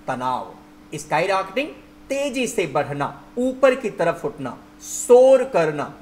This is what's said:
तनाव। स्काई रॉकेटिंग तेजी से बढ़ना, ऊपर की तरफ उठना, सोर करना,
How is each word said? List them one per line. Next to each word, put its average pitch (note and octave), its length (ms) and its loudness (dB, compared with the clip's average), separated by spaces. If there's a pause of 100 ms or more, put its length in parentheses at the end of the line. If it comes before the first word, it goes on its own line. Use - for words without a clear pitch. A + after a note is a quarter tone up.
तनाव। B2+ 480 -6 (400)
स्काई D#3+ 320 -2
रॉकेटिंग G3 420 -2 (400)
तेजी C4+ 380 -2
से F#3 200 -2
बढ़ना, C#3+ 420 -4 (300)
ऊपर B3+ 360 2
की A#3 160 -6
तरफ E3 340 -2
उठना, C3+ 340 -10 (240)
सोर B3+ 600 6
करना, D#3 580 -2